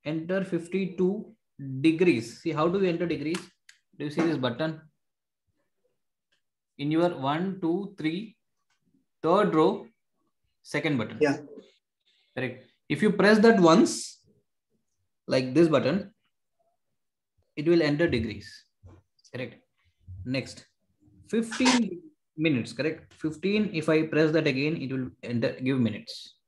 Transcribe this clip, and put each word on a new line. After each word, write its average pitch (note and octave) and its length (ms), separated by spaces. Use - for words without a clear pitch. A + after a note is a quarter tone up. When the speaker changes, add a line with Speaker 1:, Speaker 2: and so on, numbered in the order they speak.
Speaker 1:
Enter E3+ 400
fifty-two F#3 880
degrees. D#3+ 600
See, E3 100
how D#3 160
do F#3 100
we F#3+ 120
enter E3+ 160
degrees? D3+ 320
Do C#3+ 60
you D3 60
see E3 100
this D#3+ 160
button? C3+ 460
In C#3+ 140
your E3+ 180
one, E3+ 540
two, F3+ 340
three, E3+ 400
third E3+ 320
row, E3 320
second D3+ 360
button. A2 240
Speaker 2:
Yeah. C#3 160
Speaker 1:
Correct. B2+ 300
If D3+ 140
you G#3 100
press G#3 260
that G#3 200
once, F3 640
like C3 280
this E3 140
button, C#3 440
it D3+ 100
will E3+ 160
enter D3+ 240
degrees. A2 580
Correct. A#2+ 220
Next, C3 400
fifteen A3+ 720
minutes. D3 360
Correct. - 400
Fifteen. G3 640
If D#3 140
I D#3+ 180
press D3+ 240
that D#3 160
again, C#3+ 300
it C3 160
will C3 180
enter, A#2+ 360
give C3 200
minutes. - 560